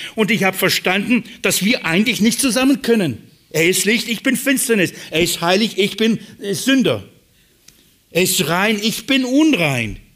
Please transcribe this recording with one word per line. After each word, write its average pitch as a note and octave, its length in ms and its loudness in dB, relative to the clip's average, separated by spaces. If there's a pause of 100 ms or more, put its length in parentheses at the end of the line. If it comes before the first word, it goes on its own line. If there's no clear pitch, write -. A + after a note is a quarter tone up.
(160)
Und G#3+ 140 0
ich G3 140 2
habe F#3+ 140 0
verstanden, G3 680 0 (180)
dass F#3 220 0
wir A3+ 220 0
eigentlich F3+ 360 0
nicht A3+ 180 2
zusammen C4 440 2
können. F#3+ 340 0 (320)
Er D#3 180 0
ist F#3 180 2
Licht, A3+ 220 0
ich A#3 140 -4
bin C4 140 0
Finsternis. A3+ 580 0 (160)
Er D#3+ 120 0
ist - 200 -2
heilig, F#3+ 360 0
ich G3 200 -2
bin, A3 220 0 (220)
äh, G3+ 120 -4
Sünder. F3+ 540 0 (1040)
Er E3+ 120 2
ist F3+ 240 0
rein, G3 340 0
ich - 260 -4
bin C4+ 180 2
unrein. F3 720 2 (180)